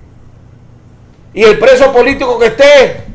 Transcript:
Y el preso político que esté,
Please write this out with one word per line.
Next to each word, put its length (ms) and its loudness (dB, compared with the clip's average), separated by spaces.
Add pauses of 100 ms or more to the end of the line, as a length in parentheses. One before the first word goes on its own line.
(1300)
Y 100 -6
el 160 2
preso 340 2
político 460 -2
que 80 0
esté, 560 0 (120)